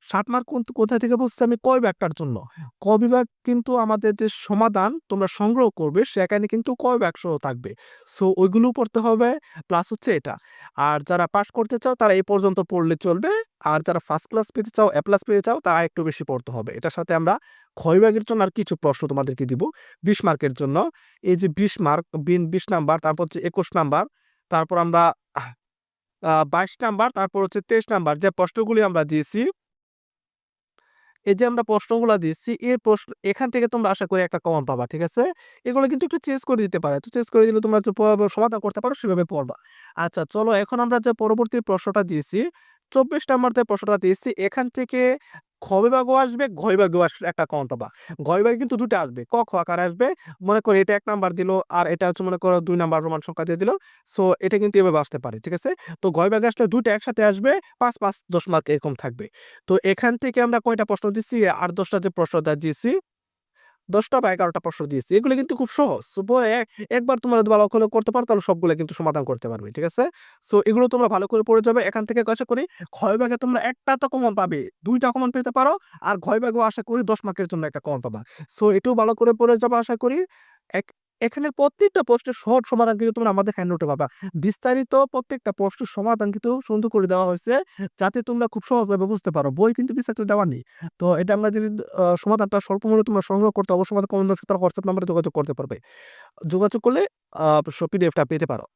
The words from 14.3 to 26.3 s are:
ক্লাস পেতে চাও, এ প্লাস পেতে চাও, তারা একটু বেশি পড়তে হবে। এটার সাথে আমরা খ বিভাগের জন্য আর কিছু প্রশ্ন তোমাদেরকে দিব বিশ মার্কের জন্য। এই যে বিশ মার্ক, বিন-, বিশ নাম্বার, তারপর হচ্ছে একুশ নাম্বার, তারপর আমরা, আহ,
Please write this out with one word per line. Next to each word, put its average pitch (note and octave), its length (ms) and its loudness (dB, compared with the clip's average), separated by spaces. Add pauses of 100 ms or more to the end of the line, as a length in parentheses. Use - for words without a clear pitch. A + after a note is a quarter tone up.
ক্লাস A3 240 0
পেতে G#3+ 220 -4
চাও, G#3+ 100 6 (100)
এ F#3 40 0
প্লাস G3 260 2
পেতে G#3 140 2
চাও, A#3 180 0
তারা E3+ 280 2
একটু E3+ 160 -6
বেশি D#3+ 260 -6
পড়তে B2+ 220 -6
হবে। A#2 260 -8
এটার D3+ 200 -6
সাথে E3+ 220 -4
আমরা E3 140 2 (440)
খ - 40 -16 (140)
বিভাগের G#3+ 340 6
জন্য A3+ 160 0
আর F#3+ 120 -2
কিছু G3 160 -2 (100)
প্রশ্ন D3 240 0
তোমাদেরকে C#3 440 -2
দিব B2 100 -2 (420)
বিশ G3 220 2
মার্কের D3 340 0
জন্য। C#3+ 180 -2 (460)
এই F#3 180 2
যে G3 60 0 (120)
বিশ G3+ 140 2 (120)
মার্ক, D#3 200 0 (220)
বিন-, F3 260 2
বিশ F#3 200 -4
নাম্বার, D#3 320 0
তারপর D#3 200 0
হচ্ছে D#3+ 140 -10 (100)
একুশ F3+ 260 -2
নাম্বার, D#3 280 2 (480)
তারপর E3 240 0 (100)
আমরা, E3+ 180 4 (340)
আহ, - 1040 -4 (100)